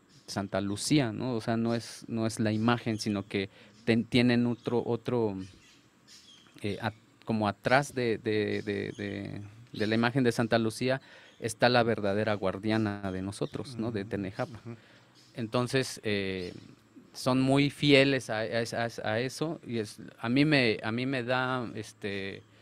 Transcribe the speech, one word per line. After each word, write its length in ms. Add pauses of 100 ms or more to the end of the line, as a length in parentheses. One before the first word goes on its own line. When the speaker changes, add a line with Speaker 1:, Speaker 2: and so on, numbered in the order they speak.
(260)
Speaker 1:
Santa 360
Lucía, 500
¿no? 220
O 80
sea, 160
no 160
es, 340
no 180
es 140
la 120
imagen, 460
sino 300
que 220 (340)
ten-, 200
tienen 420
otro, 400
otro, 500 (1300)
eh, 180
at-, 140 (320)
como 200
atrás 480
de, 220
de, 460
de, 300
de, 500 (300)
de 140
la 80
imagen 300
de 80
Santa 260
Lucía 440 (380)
está 280
la 140
verdadera 520
guardiana 760
de 80
nosotros, 560
¿no? 140
De 120
Speaker 2:
Ujú. 80
Speaker 1:
Tenejapa. 540
Speaker 2:
Ujú. 120 (580)
Speaker 1:
Entonces, 680
eh, 500 (580)
son 300
muy 260
fieles 640
a, 80
a, 60
a, 680
a 100
eso, 460
y 120
es, 200 (220)
a 100
mí 160
me, 360
a 100
mí 120
me 200
da, 500
este, 680 (200)